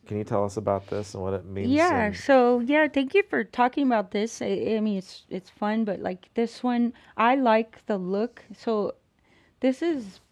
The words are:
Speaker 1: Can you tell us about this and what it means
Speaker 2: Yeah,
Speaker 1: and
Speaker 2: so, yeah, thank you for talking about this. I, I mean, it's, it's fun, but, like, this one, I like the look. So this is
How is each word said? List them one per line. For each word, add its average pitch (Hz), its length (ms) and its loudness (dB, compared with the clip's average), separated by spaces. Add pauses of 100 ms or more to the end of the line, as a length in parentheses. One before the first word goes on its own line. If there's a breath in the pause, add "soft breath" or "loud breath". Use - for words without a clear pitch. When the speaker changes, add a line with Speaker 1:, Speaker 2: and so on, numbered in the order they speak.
Speaker 1:
Can 104 120 -6
you 107 60 -4
tell 104 200 -2
us 101 120 -6
about 101 320 -2
this 101 260 -6
and 98 80 -8
what 95 120 -4
it 92 100 -6
means 98 260 -6
Speaker 2:
Yeah, 294 360 2
Speaker 1:
and 190 100 -4
Speaker 2:
so, 247 440 4
yeah, 294 280 2
thank 269 260 -2
you 403 140 6
for 233 160 0
talking 247 420 0
about 214 240 0
this. 214 320 -4
I, 208 40 -4 (300)
I 214 40 0
mean, 214 180 -2
it's, - 320 -14
it's 185 200 -10
fun, 214 340 -2
but, 196 160 -4
like, 185 340 -8
this 226 280 -2
one, 240 300 0 (240 loud breath)
I 240 200 4
like 226 500 2
the 214 100 0
look. 196 480 -4 (120)
So 214 380 -4 (680 soft breath)
this 262 220 0
is 269 380 -4 (120)